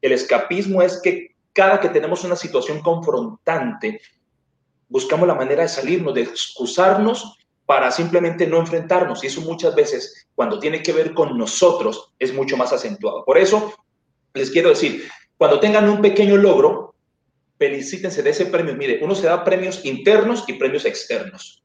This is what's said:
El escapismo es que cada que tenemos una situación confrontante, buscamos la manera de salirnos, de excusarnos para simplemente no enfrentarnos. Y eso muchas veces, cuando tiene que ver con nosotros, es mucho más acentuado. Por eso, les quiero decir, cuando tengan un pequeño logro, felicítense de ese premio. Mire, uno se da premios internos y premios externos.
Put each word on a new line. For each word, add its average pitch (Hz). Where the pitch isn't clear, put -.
El 135
escapismo 185
es 180
que -
cada 196
que -
tenemos -
una 175
situación 156
confrontante, 151
buscamos 156
la 165
manera 143
de 156
salirnos, 147
de 120
excusarnos 196
para 131
simplemente 170
no 160
enfrentarnos. 165
Y 135
eso 147
muchas 165
veces, 147
cuando 120
tiene 156
que 170
ver 160
con 139
nosotros, -
es 127
mucho 135
más 123
acentuado. 104
Por 135
eso, 208
les 135
quiero 165
decir, -
cuando 151
tengan 208
un 202
pequeño 202
logro, -
felicítense 143
de 143
ese 175
premio. 165
Mire, 135
uno 185
se 180
da 175
premios 185
internos 214
y 131
premios 139
externos. -